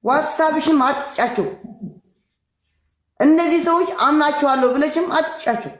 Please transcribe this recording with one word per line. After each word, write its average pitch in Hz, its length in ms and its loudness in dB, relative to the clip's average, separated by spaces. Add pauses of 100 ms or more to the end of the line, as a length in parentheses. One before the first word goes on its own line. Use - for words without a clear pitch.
ዋትሳፕሽም 302 760 0
አትስጫቸው። 247 640 -2 (1700)
እነዚህ 320 420 4
ሰዎች 349 280 0 (100)
አምናቸዋለሁ 285 720 2
ብለሽም 302 400 0
አትስጫቸው። 254 680 -4